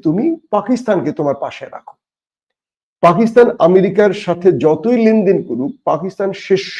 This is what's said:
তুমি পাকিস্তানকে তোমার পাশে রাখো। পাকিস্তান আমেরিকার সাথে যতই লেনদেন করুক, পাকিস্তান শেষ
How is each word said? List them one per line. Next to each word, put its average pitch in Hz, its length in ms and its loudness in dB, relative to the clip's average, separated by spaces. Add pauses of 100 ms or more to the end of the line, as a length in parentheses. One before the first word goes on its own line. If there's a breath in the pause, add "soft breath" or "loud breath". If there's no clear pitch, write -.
তুমি 170 200 0 (300)
পাকিস্তানকে 202 640 -2
তোমার 143 260 -2
পাশে 135 200 -14 (100)
রাখো। - 200 -20 (1080)
পাকিস্তান 220 440 4 (200)
আমেরিকার 190 460 2 (120)
সাথে 175 240 0 (160)
যতই 160 400 0
লেনদেন 208 340 2 (100)
করুক, 123 240 -6 (180)
পাকিস্তান 185 400 -4 (140)
শেষ 190 180 0 (180)